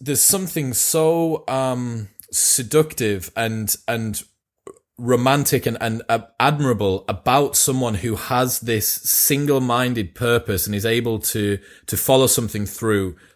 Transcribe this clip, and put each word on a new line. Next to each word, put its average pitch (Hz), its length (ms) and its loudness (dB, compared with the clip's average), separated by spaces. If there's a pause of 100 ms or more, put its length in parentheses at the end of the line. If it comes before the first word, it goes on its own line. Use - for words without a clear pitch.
there's 131 200 -2
something 165 520 0
so, 160 760 2
um, 123 600 -2 (240)
seductive 117 1040 0
and, 110 400 -2 (120)
and 113 360 -4 (760)
romantic 123 680 2
and, 117 120 -2
and, 113 300 -4
uh, 117 100 2 (200)
admirable 120 680 0
about 127 480 0
someone 127 380 0
who 107 220 -2
has 127 460 -2
this 113 260 -2
single-minded 127 1300 0
purpose 117 500 0
and 104 100 -4
is 101 120 -2
able 117 320 0
to, 104 400 -2 (260)
to - 100 -4
follow 135 300 4
something 107 400 -2
through 101 500 -2 (200)